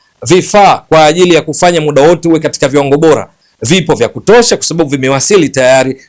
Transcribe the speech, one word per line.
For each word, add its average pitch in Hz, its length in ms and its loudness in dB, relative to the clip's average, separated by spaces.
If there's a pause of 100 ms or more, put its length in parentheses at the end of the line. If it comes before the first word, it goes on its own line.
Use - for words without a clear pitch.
(280)
Vifaa 185 500 2
kwa 156 280 0
ajili 170 300 2
ya 151 60 2
kufanya 165 400 -2
muda 147 200 0
wote 170 280 2
uwe 160 100 0
katika - 280 -4
viwango 139 300 0
bora 147 320 0 (320)
vipo 156 340 -2
vya 110 140 -2
kutosha, 202 480 0
kwa - 80 -6
sababu 160 240 -4
vimewasili 139 600 -2
tayari 131 600 0